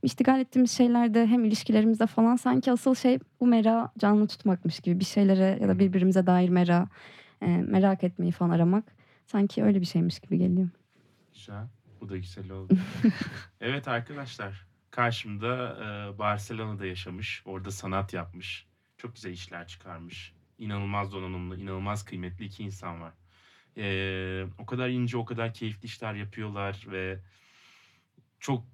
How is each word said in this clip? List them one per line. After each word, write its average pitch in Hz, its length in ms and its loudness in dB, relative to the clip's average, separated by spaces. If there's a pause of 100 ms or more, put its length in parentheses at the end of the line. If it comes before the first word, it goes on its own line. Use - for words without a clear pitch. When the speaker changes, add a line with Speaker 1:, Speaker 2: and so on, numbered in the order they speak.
Speaker 1:
iştigal 262 380 4
ettiğimiz 254 300 4
şeylerde 240 560 4
hem 240 180 4
ilişkilerimizde 220 600 4
falan 226 300 4
sanki 254 360 2
asıl 254 220 2
şey 254 240 4 (220)
bu 247 60 4
mera 226 520 4
canlı 208 280 4
tutmakmış - 540 -2
gibi. 180 200 0
Bir 190 40 2
şeylere 190 560 4
ya 208 80 2
da 190 40 4
Speaker 2:
Hı 185 40 4
hı. - 20 -2
Speaker 1:
birbirimize 185 480 4
dair 180 220 6
mera, 175 400 4 (540)
e, - 40 -2
merak 190 580 2
etmeyi 175 280 0
falan 170 180 0
aramak 175 340 4 (420)
sanki 208 380 0
öyle 202 160 4
bir 175 60 -2
şeymiş 170 340 0
gibi 185 180 -2
geliyor. 180 300 2 (680)
Speaker 2:
Güzel. 107 320 -12 (340)
Bu 107 80 -14
da 95 80 -8
güzel 92 340 -12
oldu. 95 240 2 (440)
Speaker 1:
<laughs> - 420 -12
Speaker 2:
Evet 135 280 -6
arkadaşlar, 117 760 -8 (240)
karşımda, 117 960 -4
e, 104 340 -10
Barcelona'da 104 680 -4
yaşamış, 92 580 -10
orada 95 260 -10
sanat 98 420 -6
yapmış, 90 540 -12 (320)
çok 123 160 -14
güzel 92 160 -14
işler 90 360 -14
çıkarmış, 85 680 -18 (240)
inanılmaz 101 540 -6
donanımlı, 92 440 -10
inanılmaz 98 480 -8
kıymetli 90 400 -12
iki 104 200 -14
insan 92 360 -12
var. 82 120 -16 (640)
E, 95 680 -4 (120)
o 117 80 -16
kadar 127 220 -4
ince, 123 280 -2
o 117 80 -4
kadar 117 300 -6
keyifli 110 320 -10
işler 110 280 -10
yapıyorlar 101 760 -10
ve 95 300 -8 (1200)
çok, 123 340 -4